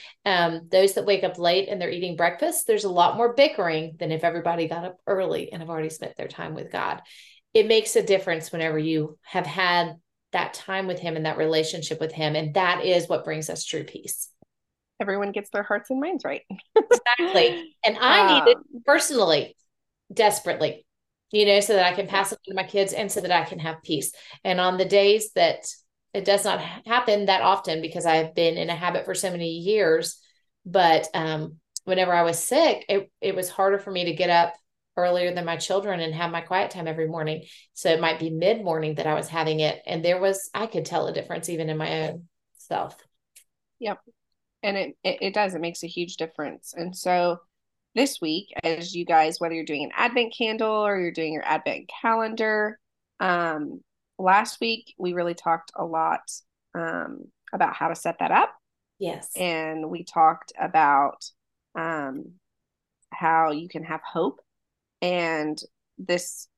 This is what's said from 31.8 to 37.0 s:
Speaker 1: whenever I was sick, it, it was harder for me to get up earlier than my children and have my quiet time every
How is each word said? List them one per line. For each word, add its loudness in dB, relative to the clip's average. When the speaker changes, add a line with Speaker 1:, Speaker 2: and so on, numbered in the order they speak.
Speaker 1:
whenever 2
I 6
was 0
sick, 2
it, 0
it -2
was -4
harder 2
for -10
me -2
to -2
get 0
up 4
earlier 2
than -4
my -4
children -2
and -4
have -4
my -4
quiet -2
time -8
every -2